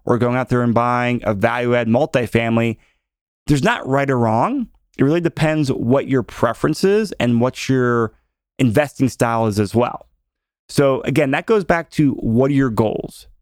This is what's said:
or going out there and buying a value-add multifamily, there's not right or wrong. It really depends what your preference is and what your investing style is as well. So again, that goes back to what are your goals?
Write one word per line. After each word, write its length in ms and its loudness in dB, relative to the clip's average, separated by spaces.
or 120 2
going 200 0
out 100 -4
there 140 0
and 120 0
buying 500 0
a 100 0
value-add 560 0
multifamily, 880 0
there's 140 2
not 240 -2
right 240 0
or 80 0
wrong. 520 0
It 60 0
really 160 2
depends 500 -2
what 380 0
your 160 0
preference 640 -2
is 340 0
and 220 2
what 260 -4
your 460 0
investing 500 0
style 380 0
is 120 -2
as 160 0
well. 320 -2
So 320 2
again, 300 0
that 140 -2
goes 200 2
back 260 -2
to 220 2
what 360 0
are 40 0
your 160 2
goals? 580 -4